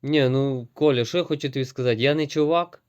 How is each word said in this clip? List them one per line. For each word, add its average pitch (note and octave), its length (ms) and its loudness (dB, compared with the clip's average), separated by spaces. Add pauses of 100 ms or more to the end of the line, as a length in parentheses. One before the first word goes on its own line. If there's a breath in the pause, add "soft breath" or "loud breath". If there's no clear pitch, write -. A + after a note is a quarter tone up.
Ні, C#3 260 2
ну, C3 460 -2
Коля, C3+ 300 2
що F3 140 -4
я F3 60 0
хочу D3+ 260 -6
тобі C3 140 -4
сказати? B2 380 -2
Я C#3+ 120 2
не D#3 120 -2
чувак. D#3+ 640 -2